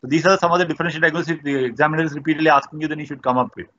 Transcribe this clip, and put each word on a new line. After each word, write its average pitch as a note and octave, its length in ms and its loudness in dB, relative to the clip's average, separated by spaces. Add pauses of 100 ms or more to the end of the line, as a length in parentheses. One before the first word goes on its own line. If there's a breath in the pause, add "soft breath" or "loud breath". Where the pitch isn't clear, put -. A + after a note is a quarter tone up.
So C3 60 -14
these D#3 180 0
are F#3 140 4
some E3+ 140 2
of F3 80 2
the F3+ 40 2
differential D#3+ 380 -4
diagnosis. D#3+ 340 0
If D3 60 -16
the C#3 220 0
examiner D3+ 400 0
is D3 100 -4
repeatedly D3+ 340 0
asking D3+ 320 2
you, D3+ 80 -4
then D3+ 120 -6
you D3+ 60 -10
should C#3+ 160 -12
come B2+ 140 0
up B2 180 -2
with. F2+ 120 -16 (120)